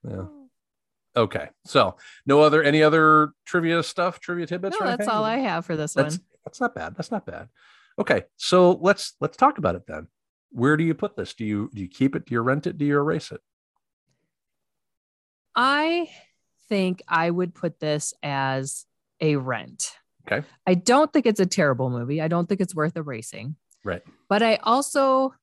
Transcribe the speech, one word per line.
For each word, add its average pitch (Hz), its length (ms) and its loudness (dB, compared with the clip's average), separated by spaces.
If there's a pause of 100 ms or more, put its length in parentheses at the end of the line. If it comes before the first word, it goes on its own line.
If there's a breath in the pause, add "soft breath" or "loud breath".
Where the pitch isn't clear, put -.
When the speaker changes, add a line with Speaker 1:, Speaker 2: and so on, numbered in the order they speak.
Speaker 1:
yeah. 104 100 -10
Speaker 2:
Oh. 269 320 -14 (680)
Speaker 1:
Okay, 98 320 -2 (160)
so 107 320 2 (300 loud breath)
no 143 140 6
other, 151 200 6
any 151 220 4
other 156 480 6 (140)
trivia 170 360 0
stuff, 175 380 -4
trivia 175 260 -6
tidbits 180 340 -6
Speaker 2:
No, - 60 -2
Speaker 1:
or 240 40 0
Speaker 2:
that's 240 120 -2
Speaker 1:
anything? 214 160 -2
Speaker 2:
all 214 60 -2
I 220 140 -2
have 180 280 -4
for 170 100 -6
this 151 200 -6
Speaker 1:
That's, 151 220 0
Speaker 2:
one. - 80 -14 (200)
Speaker 1:
that's - 160 -10
not 240 140 -4
bad. - 200 -10
That's - 140 -10
not - 160 -8
bad. - 240 -16 (480 soft breath)
Okay, - 280 0 (120)
so 180 360 6
let's, - 460 0
let's - 160 -4
talk 294 220 4
about 92 160 0
it - 140 -10
then. 78 200 -14 (440)
Where 147 260 2
do 160 60 2
you 165 100 2
put 202 220 -6
this? - 180 -10
Do 113 120 -10
you, 104 280 -4
do 104 80 -10
you 90 60 -8
keep 135 280 0
it? - 100 -8
Do - 80 -8
you 117 80 0
rent 135 260 -2
it? - 100 -8
Do 143 80 -4
you 143 120 2
erase 151 340 -2
it? - 100 -16 (2250)
Speaker 2:
I 302 540 0 (600 soft breath)
think 185 380 0
I 170 220 0
would 175 240 -2
put - 260 -6
this 151 340 -4 (100)
as 135 640 -4 (340)
a 151 160 2
rent. 120 560 -6 (400)
Speaker 1:
Okay. 123 160 -4 (180 soft breath)
Speaker 2:
I 185 100 4
don't 254 360 2
think 277 140 2
it's 214 140 0
a 190 60 4
terrible 135 440 0
movie. 123 320 -6
I 156 60 -2
don't 170 200 0
think 190 140 -2
it's 180 140 -6
worth 156 220 -2
erasing. 131 580 -12 (280)
Speaker 1:
Right. 90 200 -6 (240)
Speaker 2:
But 208 160 2
I 220 140 4
also 269 840 0